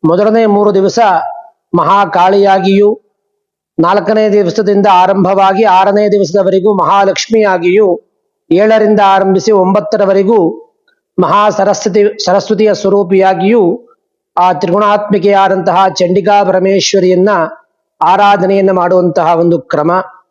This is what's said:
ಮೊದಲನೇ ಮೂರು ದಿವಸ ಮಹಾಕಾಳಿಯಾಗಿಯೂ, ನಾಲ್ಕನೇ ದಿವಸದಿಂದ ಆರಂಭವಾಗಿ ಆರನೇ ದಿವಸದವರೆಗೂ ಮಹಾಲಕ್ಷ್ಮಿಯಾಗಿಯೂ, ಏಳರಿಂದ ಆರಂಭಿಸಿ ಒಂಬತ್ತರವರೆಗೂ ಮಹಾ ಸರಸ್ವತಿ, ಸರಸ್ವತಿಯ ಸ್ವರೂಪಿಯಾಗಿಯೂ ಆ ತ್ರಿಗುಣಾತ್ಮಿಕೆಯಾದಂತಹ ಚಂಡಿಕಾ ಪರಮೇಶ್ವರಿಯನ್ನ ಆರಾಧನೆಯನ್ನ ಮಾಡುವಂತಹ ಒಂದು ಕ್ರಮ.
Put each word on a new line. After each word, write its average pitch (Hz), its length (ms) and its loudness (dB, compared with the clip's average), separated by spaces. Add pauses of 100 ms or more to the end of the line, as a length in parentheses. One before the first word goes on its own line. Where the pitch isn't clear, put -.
ಮೊದಲನೇ 208 400 2
ಮೂರು 208 280 0
ದಿವಸ 196 260 0 (760)
ಮಹಾಕಾಳಿಯಾಗಿಯೂ, 196 1200 0 (800)
ನಾಲ್ಕನೇ 208 500 0
ದಿವಸದಿಂದ 202 640 0
ಆರಂಭವಾಗಿ 190 720 2
ಆರನೇ 202 440 2
ದಿವಸದವರೆಗೂ 196 680 0
ಮಹಾಲಕ್ಷ್ಮಿಯಾಗಿಯೂ, 190 1300 0 (500)
ಏಳರಿಂದ 214 540 2
ಆರಂಭಿಸಿ 196 460 0
ಒಂಬತ್ತರವರೆಗೂ 196 1200 0 (480)
ಮಹಾ 190 300 2
ಸರಸ್ವತಿ, 202 760 -2
ಸರಸ್ವತಿಯ 202 480 0
ಸ್ವರೂಪಿಯಾಗಿಯೂ 190 1120 0 (500)
ಆ 180 160 0
ತ್ರಿಗುಣಾತ್ಮಿಕೆಯಾದಂತಹ 190 1300 0 (100)
ಚಂಡಿಕಾ 196 480 0
ಪರಮೇಶ್ವರಿಯನ್ನ 185 840 0 (720)
ಆರಾಧನೆಯನ್ನ 196 680 2
ಮಾಡುವಂತಹ 180 640 0
ಒಂದು 170 260 0
ಕ್ರಮ. 160 300 -4 (400)